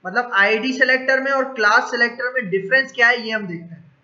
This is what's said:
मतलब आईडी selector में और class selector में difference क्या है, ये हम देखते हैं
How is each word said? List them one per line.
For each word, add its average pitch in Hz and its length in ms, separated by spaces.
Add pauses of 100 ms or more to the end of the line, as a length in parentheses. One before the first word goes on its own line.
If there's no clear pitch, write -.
मतलब 233 320
आईडी 214 360
selector 262 480
में 269 120
और 269 220
class 226 360
selector 247 440
में 240 160
difference 196 420
क्या 240 160
है, 240 120
ये 220 120
हम 214 140
देखते 170 280
हैं - 100 (200)